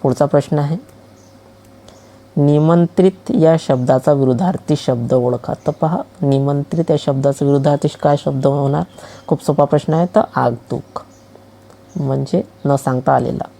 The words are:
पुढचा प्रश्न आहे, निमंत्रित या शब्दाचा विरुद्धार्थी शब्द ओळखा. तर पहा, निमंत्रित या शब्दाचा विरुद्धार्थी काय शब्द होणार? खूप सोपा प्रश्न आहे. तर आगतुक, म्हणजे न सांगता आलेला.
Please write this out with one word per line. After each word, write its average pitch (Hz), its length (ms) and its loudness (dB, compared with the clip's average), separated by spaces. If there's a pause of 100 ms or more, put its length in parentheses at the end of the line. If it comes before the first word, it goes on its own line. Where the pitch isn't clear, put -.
पुढचा 139 240 0
प्रश्न 147 320 0
आहे, 147 180 -2 (1600)
निमंत्रित 170 920 2
या 160 280 4
शब्दाचा 131 540 0
विरुद्धार्थी 143 640 0
शब्द 123 380 -2
ओळखा. 123 380 -2 (140)
तर 147 40 0
पहा, 160 280 -2 (240)
निमंत्रित 143 680 0
या 151 80 2
शब्दाचा 139 460 -2
विरुद्धार्थी 143 440 2 (140)
काय 147 140 2
शब्द 139 300 -4
होणार? 143 360 0 (440)
खूप - 180 -2
सोपा 147 200 2
प्रश्न 151 300 0
आहे. 170 120 0
तर - 140 0 (140)
आगतुक, - 680 -4 (920)
म्हणजे 139 460 -2 (220)
न 139 120 2
सांगता 131 380 0
आलेला. 127 300 -2 (140)